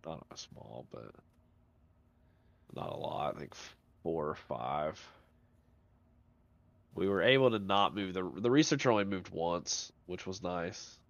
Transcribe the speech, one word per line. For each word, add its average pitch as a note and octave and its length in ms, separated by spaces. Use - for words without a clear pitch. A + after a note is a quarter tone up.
Not D#2+ 260
a - 60
small, - 540
but A1+ 200
not - 160
a - 60
lot. - 380
I E2 40
think - 160
four E2 240
or D2+ 80
five. C#2 680
We F2+ 120
were G2 140
able B2+ 300
to A2 80
not G2 360
move. F#2+ 180
The, F#2 240
the A#2 140
researcher C#3+ 400
only G#2 140
moved F#2+ 260
once, - 600
which F2+ 220
was F#2+ 160
nice. F2 560